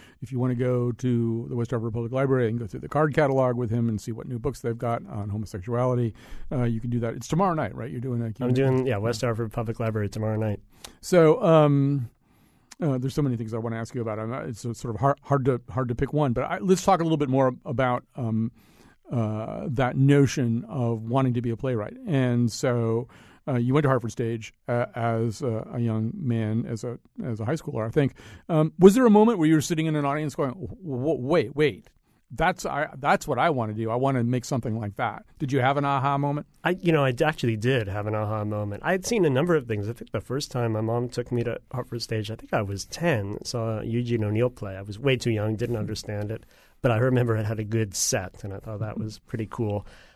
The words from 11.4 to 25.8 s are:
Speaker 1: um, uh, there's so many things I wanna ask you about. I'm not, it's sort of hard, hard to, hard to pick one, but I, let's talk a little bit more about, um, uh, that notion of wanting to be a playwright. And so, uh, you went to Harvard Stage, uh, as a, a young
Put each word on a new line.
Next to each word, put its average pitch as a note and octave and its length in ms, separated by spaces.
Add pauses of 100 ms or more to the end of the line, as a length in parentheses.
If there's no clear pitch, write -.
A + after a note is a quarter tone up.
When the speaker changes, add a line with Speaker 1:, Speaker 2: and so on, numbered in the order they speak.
Speaker 1:
um, C#3+ 680 (720)
uh, C#3 160
there's C3 160
so D#3 80
many B2+ 160
things A2 160
I A#2 60
wanna A2+ 180
ask A2+ 180
you B2 60
about. A2 180
I'm A2 100
not, C3 160
it's A#2+ 160
sort A#2 320
of G#2 40
hard, C#3 240
hard C#3 240
to, B2 240
hard B2+ 180
to A#2+ 80
pick C#3 160
one, C#3+ 220
but B2 100
I, F3+ 140
let's F#3+ 260
talk F#3 160
a E3 40
little D#3+ 140
bit C#3+ 120
more C3 240 (100)
about, B2 400 (140)
um, A2+ 340 (580)
uh, A2 600
that B2+ 260
notion C3+ 720
of A#2 360
wanting B2+ 320
to B2 60
be A#2+ 80
a A2+ 60
playwright. B2 400 (100)
And B2 460
so, A#2+ 560 (400)
uh, C#3 80
you B2 180
went D3+ 100
to C#3+ 40
Harvard A#2+ 240
Stage, A2+ 420 (140)
uh, A#2+ 260
as A#2 480
a, A#2 320
a B2+ 60
young A2+ 340